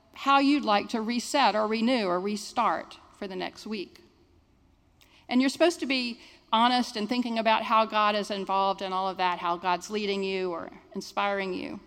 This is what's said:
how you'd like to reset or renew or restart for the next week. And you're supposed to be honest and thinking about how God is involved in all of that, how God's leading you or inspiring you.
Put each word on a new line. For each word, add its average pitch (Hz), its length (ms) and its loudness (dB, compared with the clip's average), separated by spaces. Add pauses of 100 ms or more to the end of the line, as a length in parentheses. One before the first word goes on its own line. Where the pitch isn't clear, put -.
(140)
how 277 240 4
you'd 277 260 4
like 214 260 2
to 226 100 -2
reset 233 560 2
or 214 100 0
renew 226 400 2
or 180 140 0
restart 202 800 -2 (200)
for 202 80 -10
the 190 80 -10
next 180 320 -8
week. 208 360 -10 (1300)
And 247 120 2
you're 269 100 4
supposed 339 300 2
to 311 60 -6
be 247 340 -2 (320)
honest 240 420 4
and 214 140 -4
thinking 240 320 -2
about 220 240 4
how 220 220 4
God 214 280 2
is 202 160 -2
involved 196 520 -2
in 190 100 -6
all 190 160 -2
of 185 80 -6
that, 180 240 0
how 175 160 -2
God's 180 340 -2
leading 202 320 -2
you 185 300 -2
or 165 180 -10 (240)
inspiring 196 580 -4
you. - 340 -8